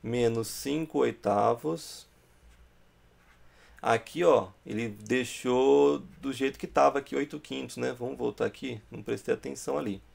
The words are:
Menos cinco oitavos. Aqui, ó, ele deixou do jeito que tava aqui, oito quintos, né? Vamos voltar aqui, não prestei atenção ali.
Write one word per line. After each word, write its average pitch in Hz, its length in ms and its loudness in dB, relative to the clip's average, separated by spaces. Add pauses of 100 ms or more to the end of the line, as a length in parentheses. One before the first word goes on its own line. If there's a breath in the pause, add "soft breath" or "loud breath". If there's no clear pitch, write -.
Menos 113 460 0
cinco 147 540 -2
oitavos. 120 1040 0 (1700 soft breath)
Aqui, 117 440 0
ó, 120 240 6 (180)
ele 113 220 -4
deixou 127 1120 2 (200)
do 135 140 -6
jeito 135 240 -2
que - 80 -8
tava 143 320 4
aqui, 139 180 -6
oito 147 240 -4
quintos, 131 380 -10
né? 127 160 -4
Vamos 123 240 -8
voltar 120 300 -2
aqui, 117 420 -8
não 113 140 -14
prestei 117 320 -2
atenção 139 420 -6
ali. 104 240 -4 (140)